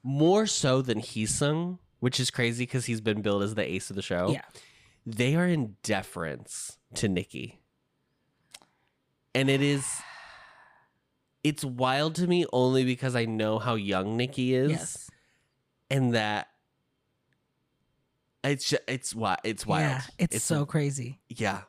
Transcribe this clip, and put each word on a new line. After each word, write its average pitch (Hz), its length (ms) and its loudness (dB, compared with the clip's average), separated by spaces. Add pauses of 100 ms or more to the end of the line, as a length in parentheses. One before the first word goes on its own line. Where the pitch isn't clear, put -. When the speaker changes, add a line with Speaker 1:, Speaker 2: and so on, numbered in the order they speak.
Speaker 1:
More 160 440 4
so 131 340 2
than 120 200 0
Heesung, 151 760 0 (200)
which 127 200 0
is 127 120 0
crazy 120 340 0
'cause 123 220 -2
he's 113 140 -2
been 107 200 0
billed 101 220 2
as 107 120 -2
the 107 80 0
ace 87 260 -4
of 95 60 -10
the 98 60 -4
show. 90 300 0
Speaker 2:
Yeah. 139 100 -2 (640)
Speaker 1:
They 123 300 0
are 180 120 2
in 131 360 0
deference 87 920 -4 (180)
to 113 120 0
Nikki. 90 540 -4 (1700)
And 135 160 2
it 135 120 4
is, 143 240 2 (1600)
it's 151 200 0
wild 135 520 0
to 175 120 2
me 175 240 4
only 127 320 6
because 127 320 0
I 117 100 2
know 110 340 0
how 117 160 0
young 101 420 0
Nikki 127 380 0
is. 139 160 2
Speaker 2:
Yes. - 380 -6 (800)
Speaker 1:
And 127 240 2
that 107 340 0 (2000)
it's 139 260 0
ju-, - 80 2 (100)
it's 127 240 -6
wi-, 107 320 0
it's 107 220 -4
wild. 101 180 0
Speaker 2:
Yeah, 135 180 0 (160)
it's - 200 0
Speaker 1:
It's - 80 -2
Speaker 2:
so 160 100 0
Speaker 1:
w- 147 120 0
Speaker 2:
crazy. 135 600 -2
Speaker 1:
Yeah. 98 420 -4